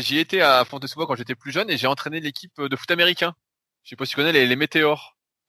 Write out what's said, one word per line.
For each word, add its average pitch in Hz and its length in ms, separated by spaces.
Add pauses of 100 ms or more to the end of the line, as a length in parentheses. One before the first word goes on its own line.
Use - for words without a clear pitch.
j'y 135 180
étais 175 220
à 131 240
Fontenay-sous-Bois 139 420
quand 139 100
j'étais 123 180
plus 139 160
jeune 185 180
et 160 80
j'ai 123 120
entraîné 151 320
l'équipe 151 380
de 139 180
foot - 160
américain. 175 420 (480)
Je - 80
sais 123 60
pas 135 100
si - 60
tu - 40
connais 151 160
les, 135 140
les 123 100
Météores, 151 640 (300)